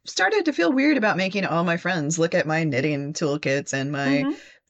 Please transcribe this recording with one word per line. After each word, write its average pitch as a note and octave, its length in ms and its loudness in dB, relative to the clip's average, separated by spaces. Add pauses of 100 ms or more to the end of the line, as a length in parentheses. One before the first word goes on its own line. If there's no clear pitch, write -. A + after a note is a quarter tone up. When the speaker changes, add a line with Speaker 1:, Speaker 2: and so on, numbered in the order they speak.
Speaker 1:
started G#4 400 0
to D#4 80 2
feel E4+ 220 2
weird C#4 240 4
about G#3 180 2
making F#3+ 300 -2
all E3 180 0
my E3+ 140 0
friends E3 400 -2
look E3 160 2
at F3 120 2
my D#3+ 180 0
knitting C#3+ 500 -2
toolkits C#3+ 580 -2
and C3+ 180 -2
my C#3 180 -2
Speaker 2:
Mm-hmm. C4+ 240 2 (380)